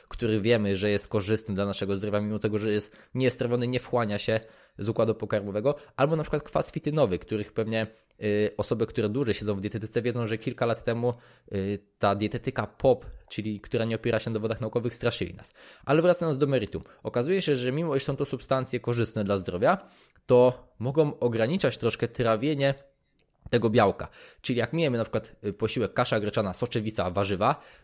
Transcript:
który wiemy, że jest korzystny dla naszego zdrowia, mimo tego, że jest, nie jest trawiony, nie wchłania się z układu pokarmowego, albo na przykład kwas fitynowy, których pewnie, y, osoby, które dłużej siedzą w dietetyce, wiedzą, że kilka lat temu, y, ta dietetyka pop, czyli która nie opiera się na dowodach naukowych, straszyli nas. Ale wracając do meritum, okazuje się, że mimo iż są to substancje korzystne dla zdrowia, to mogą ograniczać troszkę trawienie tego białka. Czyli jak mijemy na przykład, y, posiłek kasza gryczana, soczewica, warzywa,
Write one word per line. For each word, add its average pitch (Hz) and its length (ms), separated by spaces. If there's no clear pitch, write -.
który 110 320
wiemy, 104 360
że 104 140
jest 101 180
korzystny 104 460
dla 98 120
naszego 98 300
zdrowia, 104 240
mimo 107 180
tego, 104 200
że 107 140
jest, 104 240
nie 127 100
jest 123 140
trawiony, 123 300
nie 127 120
wchłania 107 380
się 110 220
z 101 100
układu 113 260
pokarmowego, 107 600
albo 156 200
na 156 60
przykład 147 200
kwas - 300
fitynowy, 147 460
których - 340
pewnie, 110 340
y, 104 340
osoby, 110 300
które 107 220
dłużej 113 260
siedzą 104 200
w 98 60
dietetyce, 107 420
wiedzą, 117 240
że 110 120
kilka 123 280
lat 113 180
temu, 120 300
y, 98 260
ta 101 160
dietetyka 104 520
pop, - 400
czyli 107 320
która 113 240
nie 113 120
opiera 110 220
się 117 120
na 113 40
dowodach 110 260
naukowych, 117 340
straszyli - 400
nas. - 200
Ale 151 180
wracając 170 360
do 143 80
meritum, 117 360
okazuje 143 400
się, 143 140
że 123 160
mimo 156 240
iż 135 60
są 135 140
to 143 80
substancje 131 560
korzystne 117 440
dla 98 140
zdrowia, 95 500
to 123 420
mogą 139 400
ograniczać 120 580
troszkę 117 320
trawienie 135 640
tego 117 200
białka. 107 380
Czyli 120 180
jak 117 140
mijemy 151 260
na 110 60
przykład, - 400
y, 104 80
posiłek 107 420
kasza 120 260
gryczana, 104 320
soczewica, 107 580
warzywa, 101 500